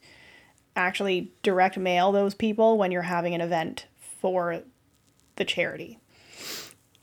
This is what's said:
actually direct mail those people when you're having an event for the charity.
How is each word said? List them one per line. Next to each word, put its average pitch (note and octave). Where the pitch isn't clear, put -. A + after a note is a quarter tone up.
actually F#3
direct F#3+
mail F#3
those G3+
people A3
when F#3
you're F3+
having F3
an E3+
event E3+
for F3
the F#3+
charity. -